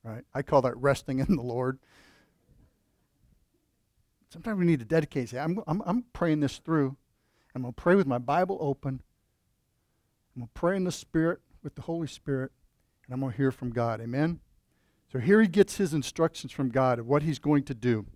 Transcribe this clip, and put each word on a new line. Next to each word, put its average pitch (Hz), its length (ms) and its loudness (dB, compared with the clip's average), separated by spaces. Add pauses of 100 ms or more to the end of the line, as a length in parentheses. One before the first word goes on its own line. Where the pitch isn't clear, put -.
Right? 113 300 -12
I 135 80 -6
call 139 220 2
that 123 120 -2
resting 135 440 -2
in 139 180 2
the 123 40 -6
Lord. 127 380 -6 (2500)
Sometimes 196 300 -6
we 180 60 2
need 165 140 4
to 113 60 -8
dedicate, 143 440 -2
say, 123 100 -8
"I'm, 170 260 -2
I'm, 180 200 -2
I'm 240 180 0 (100)
praying 156 280 0
this 139 160 -2
through. 143 400 0 (580)
I'm 127 60 -6
gonna 127 100 -8
pray 175 240 2
with 190 120 4
my 127 100 0
Bible 170 420 0
open. 135 420 -4 (1300)
I'm 123 60 -12
gonna 117 120 -12
pray 180 220 0
in 185 100 0
the 180 60 -2
Spirit 165 480 -2 (220)
with - 140 -12
the - 80 -14
Holy 165 240 -6
Spirit, 131 440 -6 (540)
and 123 80 -12
I'm 127 80 -4
gonna 135 120 -4
hear 135 180 2
from 123 200 -8
God." 117 300 -2
Amen? 139 380 -2 (680)
So 131 100 -4
here 196 220 6
he 220 60 8
gets 196 300 4
his 180 160 0
instructions 160 580 -2
from 131 180 -2
God 127 280 2
of 117 80 -8
what 143 160 2
he's 151 160 -2
going 147 280 2
to 135 100 -6
do. 110 400 0